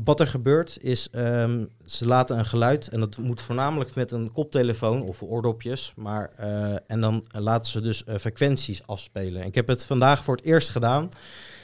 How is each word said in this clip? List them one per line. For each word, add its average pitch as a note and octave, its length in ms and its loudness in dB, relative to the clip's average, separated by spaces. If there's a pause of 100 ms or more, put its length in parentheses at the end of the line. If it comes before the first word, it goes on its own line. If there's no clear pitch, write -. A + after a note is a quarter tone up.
wat D3 160 4
er D#3 80 4
gebeurt C#3+ 540 0
is, B2+ 300 -2
ehm, A#2+ 540 0 (200)
ze - 220 -6
laten B2+ 300 4
een A2 80 2
geluid, A#2+ 420 2
en A2+ 120 -4
dat G#2+ 180 -2
moet A#2 240 -4
voornamelijk C3+ 540 -2
met B2 160 -2
een A2+ 200 -4
koptelefoon B2 680 0
of F#2 220 -8
oordopjes, A#2 720 -4
maar, G#2+ 400 -6
eh, G#2 400 -2 (120)
en A2+ 140 -2
dan A2 300 2
laten A2 400 0
ze A2 100 -4
dus, A2 220 -2
eh, A2 140 -6
frequenties B2 680 0
afspelen. F#2 580 -6
Ik G#2 100 -4
heb A#2 120 2
het B2+ 180 0
vandaag C3+ 380 4
voor C3 120 0
het - 100 -6
eerst C3 240 4
gedaan, B2+ 400 2 (540)